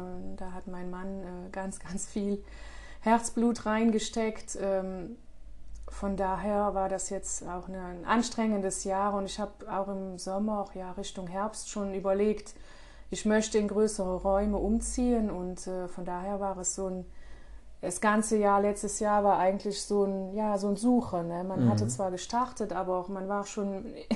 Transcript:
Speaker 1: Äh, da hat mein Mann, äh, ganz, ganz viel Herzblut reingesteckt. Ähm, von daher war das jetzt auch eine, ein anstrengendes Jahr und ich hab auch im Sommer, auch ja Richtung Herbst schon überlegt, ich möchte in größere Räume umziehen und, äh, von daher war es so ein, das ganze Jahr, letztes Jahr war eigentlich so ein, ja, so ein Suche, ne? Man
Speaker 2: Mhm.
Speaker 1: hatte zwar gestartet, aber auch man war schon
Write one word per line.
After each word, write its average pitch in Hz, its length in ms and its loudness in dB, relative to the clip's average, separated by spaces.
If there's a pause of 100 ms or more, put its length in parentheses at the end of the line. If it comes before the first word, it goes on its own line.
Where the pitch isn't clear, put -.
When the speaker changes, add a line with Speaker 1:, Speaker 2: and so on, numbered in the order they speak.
(340)
Speaker 1:
Äh, - 20 -6
da 185 160 -6
hat 185 140 -8
mein 180 240 -6
Mann, 190 320 -6
äh, 180 280 -10
ganz, 196 280 -6
ganz 175 280 -6
viel 202 360 -2 (580)
Herzblut 233 680 2
reingesteckt. 220 920 2
Ähm, 190 560 -2 (720)
von 196 280 -2
daher 196 580 2
war 190 140 2
das 190 220 -2
jetzt - 360 -6
auch 180 220 -6
eine, 185 120 -8
ein 180 260 -8
anstrengendes 214 800 2
Jahr 196 300 2
und 196 120 0
ich 185 120 -8
hab - 300 -6
auch 196 200 -2
im 190 300 -6
Sommer, 202 420 -2
auch 196 140 -6
ja 185 180 -8
Richtung 185 360 -8
Herbst 196 420 -4
schon 196 240 -2
überlegt, 196 600 2 (560)
ich - 140 -4
möchte 214 340 4
in 208 100 4
größere 196 480 2
Räume 196 400 4
umziehen 226 760 2
und, 180 380 -4
äh, 185 180 -4
von 175 180 -8
daher 180 360 -4
war 190 180 -2
es 180 160 -4
so 190 140 -2
ein, 185 160 -4 (800)
das - 180 -4
ganze 214 360 4
Jahr, 202 240 6
letztes 202 380 0
Jahr 208 240 4
war 196 160 6
eigentlich 196 460 2
so 202 200 2
ein, 190 300 -2
ja, 208 240 2
so 196 80 0
ein 202 100 4
Suche, 233 460 4
ne? 170 220 -2
Man 185 220 4
Speaker 2:
Mhm. - 40 10
Speaker 1:
hatte 107 160 4
zwar 185 240 0
gestartet, 226 600 -2
aber 180 260 0
auch 180 100 -4
man 190 200 -4
war 202 180 -2
schon 196 380 -4 (320)